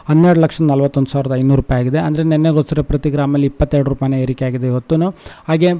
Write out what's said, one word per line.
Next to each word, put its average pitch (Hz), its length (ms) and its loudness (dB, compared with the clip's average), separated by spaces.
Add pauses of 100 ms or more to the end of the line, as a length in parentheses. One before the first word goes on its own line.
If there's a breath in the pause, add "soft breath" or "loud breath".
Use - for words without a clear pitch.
ಹನ್ನೆರಡು 165 360 4
ಲಕ್ಷದ 160 260 -2
ನಲವತ್ತೊಂದು 139 420 0
ಸಾವಿರದ 135 280 -2
ಐನೂರು 139 220 2
ರೂಪಾಯಿ 127 200 -2
ಆಗಿದೆ. 131 240 -2
ಅಂದ್ರೆ 156 240 -2
ನಿನ್ನೆಗೋಸ್ಕರ 156 500 0
ಪ್ರತಿ 143 360 -2
ಗ್ರಾಮಲ್ಲಿ 143 340 0
ಇಪ್ಪತ್ತೆರಡು 139 420 -2
ರೂಪಾಯಿನೇ 135 300 -2
ಏರಿಕೆ 131 260 -4
ಆಗಿದೆ 123 240 -4
ಇವತ್ತೂನು. 160 360 -2 (400 loud breath)
ಹಾಗೆ 165 300 2